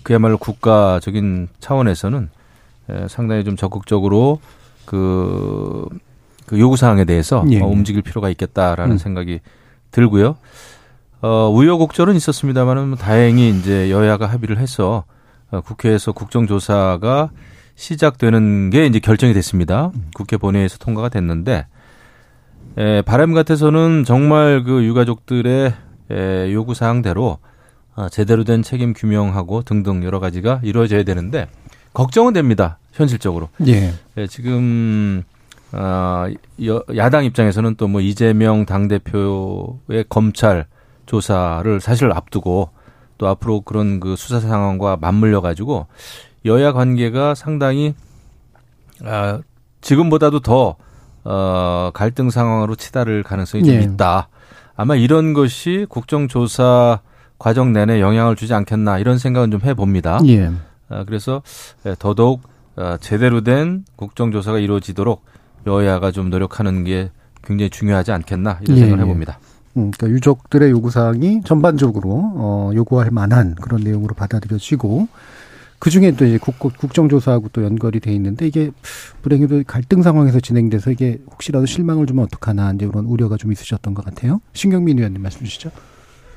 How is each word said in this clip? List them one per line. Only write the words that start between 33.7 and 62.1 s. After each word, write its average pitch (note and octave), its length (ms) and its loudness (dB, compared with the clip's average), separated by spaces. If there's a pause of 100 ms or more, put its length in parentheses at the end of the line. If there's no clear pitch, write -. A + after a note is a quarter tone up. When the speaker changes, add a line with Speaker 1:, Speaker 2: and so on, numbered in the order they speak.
Speaker 1:
예, G#2 120 -6
지금, A2+ 960 -2 (480)
아, F#2 580 -4 (340)
여-, A2+ 200 -2 (120)
야당 B2+ 280 2
입장에서는 A2 500 0
또 A2 140 -2
뭐 G2+ 120 0
이재명 G#2+ 640 2
당대표의 G2 1400 -4
검찰 G#2 580 2 (400)
조사를 F#2+ 760 -2
사실 A#2+ 320 2
앞두고 F2+ 580 -2 (500)
또 G2+ 80 0
앞으로 G#2 320 -2
그런 G#2 400 -2
그 F#2 160 -6
수사 A#2+ 240 -4
상황과 G2+ 560 -2
맞물려 G2+ 460 2
가지고 F2+ 440 -4 (600)
여야 C3+ 260 2
관계가 B2+ 600 0
상당히, D3 600 -2 (1080)
아, G#2+ 360 -4 (420)
지금보다도 D3+ 580 2
더, A#2+ 360 0 (480)
어, F#2 680 -2
갈등 B2 380 -2
상황으로 A2 460 -2
치달을 A2 460 -4
가능성이 G2+ 400 -4
좀 C#3+ 120 6
Speaker 2:
예. A2 80 4
Speaker 1:
있다. G2 480 0 (440)
아마 C3 220 0
이런 D#3 380 2
것이 D#3 560 -2
국정조사 B2 1120 2 (380)
과정 A#2+ 360 2
내내 G#2+ 260 2
영향을 A2 360 2
주지 A2+ 180 -4
않겠나 G#2 440 0
이런 B2 200 2
생각은 B2 320 0
좀 G#2 100 -2
해봅니다. G2 640 0
Speaker 2:
예. G#2 260 6 (380)
Speaker 1:
아, G2+ 160 -10
그래서, A2 380 -6 (420)
예, G2 140 -6
더더욱, A#2 420 2 (360)